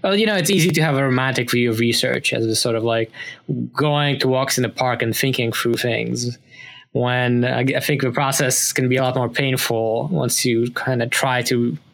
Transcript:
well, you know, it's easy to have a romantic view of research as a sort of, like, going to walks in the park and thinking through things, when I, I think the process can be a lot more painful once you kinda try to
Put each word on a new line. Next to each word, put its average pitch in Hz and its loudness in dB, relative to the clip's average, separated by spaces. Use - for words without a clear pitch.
well, 196 2
you 220 4
know, 214 2
it's 180 2
easy 180 4
to 156 2
have 147 2
a 139 2
romantic 131 0
view 120 2
of 113 0
research 123 0
as 113 0
a 110 0
sort 117 0
of, 113 -2
like, 113 0
going 147 2
to 131 0
walks 131 0
in 127 0
the 117 0
park 123 -2
and 113 -2
thinking 123 0
through 117 0
things, 120 -2
when 123 2
I, 123 0
I 131 0
think 143 0
the 131 0
process 135 0
can 127 2
be 131 2
a 135 2
lot 127 0
more 123 0
painful 120 -2
once 139 -2
you 120 2
kinda 120 -2
try 123 0
to 120 0